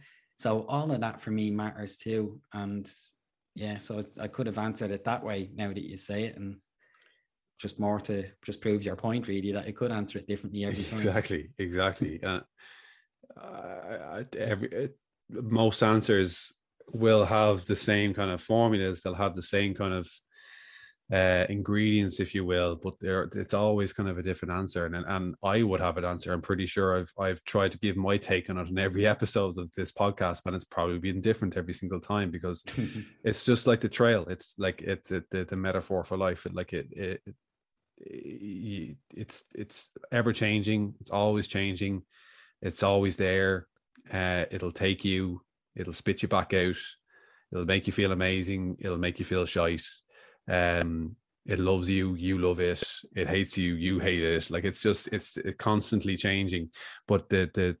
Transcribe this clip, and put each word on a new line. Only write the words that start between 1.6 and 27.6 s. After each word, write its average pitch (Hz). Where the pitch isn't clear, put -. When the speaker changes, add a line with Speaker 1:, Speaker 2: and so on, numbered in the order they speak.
Speaker 1:
too. 110
And 101
yeah, 104
so 107
I 107
could 113
have 104
answered 107
it 98
that 120
way 98
now 104
that 98
you 95
say 101
it, 113
and 101
just -
more 104
to, 98
just -
proves 104
your 92
point, 117
really, 98
that 101
I 107
could 120
answer 104
it 98
differently 101
every 98
time. 110
Speaker 2:
Exactly, 90
exactly. 90
Uh, 92
I, 87
I, 139
every, 107
it, 139
most 113
answers 104
will 110
have 107
the 104
same 104
kind 98
of 90
formulas. 107
They'll 92
have 95
the 90
same 101
kind 95
of, 90
uh, 92
ingredients, 104
if 92
you 98
will, 87
but 90
there, 92
it's 101
always 101
kind 98
of 87
a 87
different 90
answer. 92
And, 82
and 90
I 101
would 95
have 87
an 87
answer. 87
I'm 85
pretty 95
sure 95
I've, 90
I've 95
tried 98